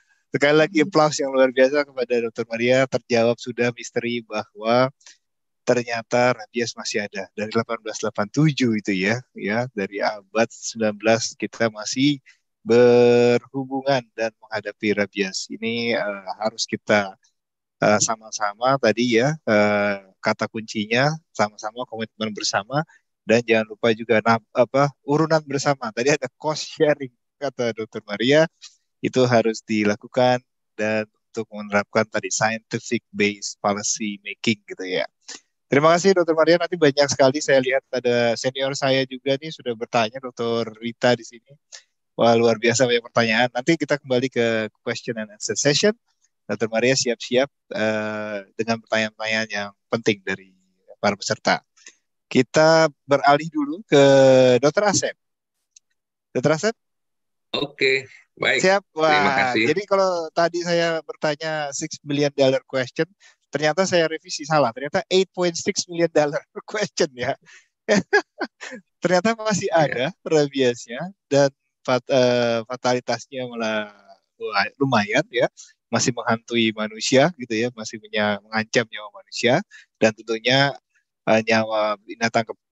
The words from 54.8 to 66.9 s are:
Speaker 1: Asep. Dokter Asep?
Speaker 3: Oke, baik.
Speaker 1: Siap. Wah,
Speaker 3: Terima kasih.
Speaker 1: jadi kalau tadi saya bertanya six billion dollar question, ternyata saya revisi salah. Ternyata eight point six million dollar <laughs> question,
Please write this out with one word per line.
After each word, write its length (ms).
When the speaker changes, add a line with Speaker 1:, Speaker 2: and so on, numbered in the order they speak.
Speaker 1:
Asep. 240
Dokter 160
Asep? 240
Speaker 3:
Oke, 560
baik. 240
Speaker 1:
Siap. 240
Wah, 80
Speaker 3:
Terima 320
kasih. 320
Speaker 1:
jadi 160
kalau 240
tadi 320
saya 400
bertanya 640
six 320
billion 320
dollar 320
question, 400
ternyata 320
saya 240
revisi 400
salah. 240
Ternyata 400
eight 240
point 240
six 320
million 240
dollar 240
<laughs> 120
question, 480